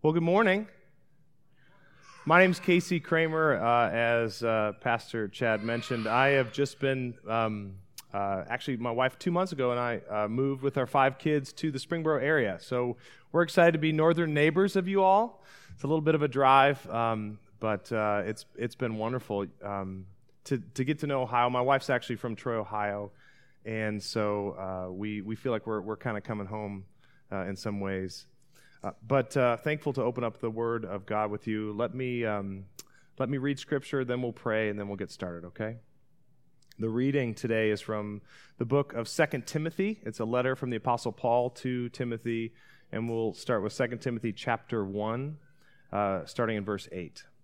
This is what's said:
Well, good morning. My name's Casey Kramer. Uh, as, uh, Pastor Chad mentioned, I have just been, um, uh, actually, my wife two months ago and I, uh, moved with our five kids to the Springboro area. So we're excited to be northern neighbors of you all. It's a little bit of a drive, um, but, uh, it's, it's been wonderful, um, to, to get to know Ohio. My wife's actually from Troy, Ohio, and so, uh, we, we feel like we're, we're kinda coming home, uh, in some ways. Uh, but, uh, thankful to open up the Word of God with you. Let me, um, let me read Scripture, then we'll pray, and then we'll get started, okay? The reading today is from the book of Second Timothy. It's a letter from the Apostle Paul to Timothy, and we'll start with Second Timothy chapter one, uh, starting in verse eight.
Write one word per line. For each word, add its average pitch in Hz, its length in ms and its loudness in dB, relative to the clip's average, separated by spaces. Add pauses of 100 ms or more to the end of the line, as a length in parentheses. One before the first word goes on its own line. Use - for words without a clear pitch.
Well, 156 80 4
good 170 80 2
morning. 196 460 4 (1600)
My 156 140 8
name's 185 200 6
Casey 175 400 4
Kramer. 160 560 2
Uh, 117 340 4
as, 117 540 2
uh, 107 360 2
Pastor 117 480 -2
Chad 110 360 0
mentioned, 117 420 -4
I 123 220 4
have 135 260 4
just - 260 -2
been, 131 360 -2 (120)
um, 107 500 -2 (360)
uh, 98 340 -2
actually, 123 300 -4
my 120 140 -4
wife 127 260 0
two 185 140 -2
months 180 200 0
ago 131 200 0
and 120 80 0
I, 120 280 -2
uh, 107 200 0
moved 131 340 -2
with 135 160 -2
our 127 80 0
five 135 320 4
kids 147 360 0
to 156 180 -4
the 131 80 -6
Springboro 160 420 -2
area. 123 400 2
So 123 360 -2 (340)
we're 170 100 4
excited 170 300 6
to 160 80 0
be 156 120 2
northern 160 400 4
neighbors 156 440 4
of 185 120 0
you 196 140 2
all. 202 420 4 (300)
It's - 80 -14
a 139 60 -4
little 160 140 2
bit 156 120 4
of 151 80 4
a 151 60 2
drive, 135 640 6
um, 110 480 -2 (200)
but, 107 320 -2
uh, 107 340 2
it's, 110 200 -8 (140)
it's 117 160 -6
been 110 220 -4
wonderful, 110 500 -4 (160)
um, 95 420 -6 (380)
to, 135 160 -2 (160)
to 131 80 -2
get 147 160 -2
to 151 80 -4
know 135 160 0
Ohio. 120 260 2
My 123 120 0
wife's 135 280 2
actually 123 280 0
from 113 180 -6
Troy, 117 240 -4
Ohio, 104 520 -4 (540)
and 107 380 -4
so, 104 480 -2
uh, 92 400 -8
we, 104 300 -6
we 110 140 -6
feel 127 160 -4
like 110 140 -4
we're, 107 160 -2
we're 107 160 -6
kinda 107 240 -6
coming 104 240 -6
home, 101 400 -8 (460)
uh, 95 160 -4
in 98 80 -6
some 104 240 -6
ways. 95 480 -6 (560)
Uh, 95 80 -6 (160)
but, 131 280 0
uh, 123 220 4
thankful 151 340 -4
to 123 120 -2
open 120 200 -2
up 113 160 -4
the 117 120 -2
Word 117 340 -2
of 95 220 -8
God 107 240 0
with 104 160 -8
you. 107 260 -4
Let 117 220 -4
me, 123 280 -4
um, 98 420 -4 (520)
let 127 120 -2
me 139 100 0
read 139 180 -2
Scripture, 135 480 -2
then 123 160 -2
we'll 120 100 -2
pray, 110 380 0
and 104 100 -4
then 101 80 -6
we'll 101 80 -6
get 95 140 -8
started, 87 380 -8
okay? 110 300 -8 (1000)
The 110 120 -2
reading 127 440 0
today 110 380 0
is 104 100 -2
from 104 400 -6 (380)
the 120 60 0
book 139 280 0
of 117 140 -6
Second 147 400 0
Timothy. 175 560 -4
It's 110 160 -10
a 113 60 -2
letter 123 300 0
from 127 140 -6
the 120 60 -2
Apostle 117 360 -2
Paul 123 400 0
to 123 380 -4
Timothy, 117 640 -4 (380)
and 113 180 -4
we'll 113 240 0
start 110 300 -2
with 107 100 -4
Second 120 300 -2
Timothy 117 280 -2
chapter 113 540 -4
one, 113 520 -4 (540)
uh, 98 340 0
starting 113 300 -2
in 101 80 -2
verse 98 280 -4
eight. 87 320 -12 (200)